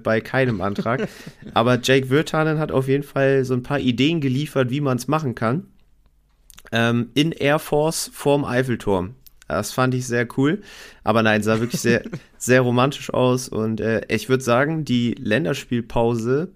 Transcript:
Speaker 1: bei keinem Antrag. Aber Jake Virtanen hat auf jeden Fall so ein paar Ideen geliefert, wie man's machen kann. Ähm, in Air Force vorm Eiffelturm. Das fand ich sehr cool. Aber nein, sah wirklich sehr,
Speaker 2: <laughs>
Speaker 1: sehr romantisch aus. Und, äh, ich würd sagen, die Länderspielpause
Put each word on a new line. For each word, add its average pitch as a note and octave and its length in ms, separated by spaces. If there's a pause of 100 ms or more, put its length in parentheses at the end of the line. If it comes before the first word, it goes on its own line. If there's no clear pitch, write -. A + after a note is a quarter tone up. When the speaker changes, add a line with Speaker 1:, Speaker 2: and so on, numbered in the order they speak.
Speaker 1:
bei A2 200
keinem B2 400
Antrag. A2 460 (440)
Aber A#2+ 300
Jake C3 260
Virtanen D#3 500
hat D#3 140
auf C3 160
jeden C#3 140
Fall C3+ 420
so B2 100
ein B2 80
paar C#3+ 180
Ideen C3 420
geliefert, C3+ 480
wie C#3+ 100
man's B2+ 280
machen D3 260
kann. B2 320 (1040)
Ähm, A#2 440
in D3+ 180
Air D3 260
Force D#3 560
vorm C#3+ 320
Eiffelturm. A2+ 680 (320)
Das G2+ 260
fand B2+ 200
ich B2+ 140
sehr A#2+ 200 (120)
cool. C#3 240 (420)
Aber A2+ 180
nein, A2 200
sah A2 180
wirklich A#2+ 220
sehr, A#2 200 (180)
Speaker 2:
<laughs> - 180
Speaker 1:
sehr B2+ 240
romantisch B2 500
aus. B2+ 380
Und, A2 320
äh, A2 260
ich A2 220
würd C3 120
sagen, C#3+ 440
die A#2+ 340
Länderspielpause A#2+ 1400